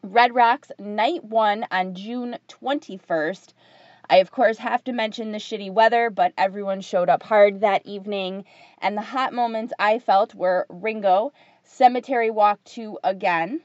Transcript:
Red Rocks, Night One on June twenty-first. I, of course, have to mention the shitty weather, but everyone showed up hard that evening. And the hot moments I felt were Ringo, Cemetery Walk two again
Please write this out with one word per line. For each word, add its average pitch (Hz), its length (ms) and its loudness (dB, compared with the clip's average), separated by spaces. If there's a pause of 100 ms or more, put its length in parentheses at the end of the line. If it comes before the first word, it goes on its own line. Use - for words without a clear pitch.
Red 233 320 2
Rocks, 233 420 2
Night 214 460 -4
One 214 480 0
on 185 240 -4
June 240 420 -10 (100)
twenty-first. 190 1080 -6 (520)
I, 185 100 6
of 190 140 4
course, 226 280 2
have 233 240 -4
to - 80 -8
mention 220 400 -6
the 214 80 -8
shitty 202 320 -10
weather, 226 400 4
but 180 260 0
everyone 196 440 -2
showed 180 280 -2
up 165 140 2
hard 208 380 4
that 202 260 0
evening. 196 580 -8 (320)
And 196 180 -4
the 208 60 -6
hot 247 320 -4
moments 226 460 -4
I 214 180 2
felt 202 380 0
were 185 340 0
Ringo, 202 640 0 (300)
Cemetery 247 680 0
Walk 208 360 2
two 214 380 -14
again 185 600 -2